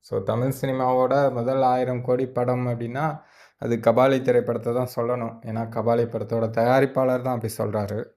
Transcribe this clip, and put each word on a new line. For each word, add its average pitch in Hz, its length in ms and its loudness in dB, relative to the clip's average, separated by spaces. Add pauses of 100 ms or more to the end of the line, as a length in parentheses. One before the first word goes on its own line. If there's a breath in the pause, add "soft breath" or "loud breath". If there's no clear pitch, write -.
So, 107 220 -6
தமிழ் 120 380 -2
சினிமாவோட 131 720 2
முதல் 127 300 0
ஆயிரம் 127 400 2
கோடி 127 240 0
படம் 123 400 -2
அப்படின்னா, 123 540 -4 (380 soft breath)
அது 117 180 -2
கபாலி 123 440 4
திரைப்படத்தை 120 520 0
தான் 123 240 -2
சொல்லணும். 117 400 -4 (100)
ஏன்னா, 113 220 -4
கபாலி 117 360 0
படத்தோட 113 460 -4
தயாரிப்பாளர் 127 720 2
தான் 127 140 -2
அப்படி 110 240 -4
சொல்றாரு. 107 460 -4 (120)